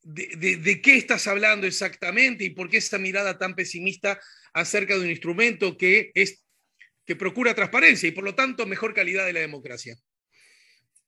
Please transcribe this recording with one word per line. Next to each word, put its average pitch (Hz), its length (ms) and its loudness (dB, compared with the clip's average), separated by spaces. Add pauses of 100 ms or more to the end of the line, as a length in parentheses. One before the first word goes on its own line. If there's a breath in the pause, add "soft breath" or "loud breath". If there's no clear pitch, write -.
¿De, 165 340 -12
de, 180 200 0
de 170 260 0
qué 269 140 8
estás 226 300 0
hablando 208 400 2
exactamente 196 760 0
y 180 60 -4
por 175 180 -10
qué 202 80 2
esa 208 220 -2
mirada 190 400 -2
tan 185 160 -4
pesimista 190 680 -4 (320 loud breath)
acerca 196 420 0
de 190 60 2
un 175 100 -2
instrumento 175 680 0
que 190 360 4
es, 196 300 0 (600 soft breath)
que 170 120 -6
procura 214 380 0
transparencia 214 540 4
y, 165 40 -2
por 190 120 -8
lo 196 100 -6
tanto, 254 320 0
mejor 202 260 -4
calidad 190 340 0
de 180 60 -2
la 170 80 -4
democracia? 127 560 -10 (1120 soft breath)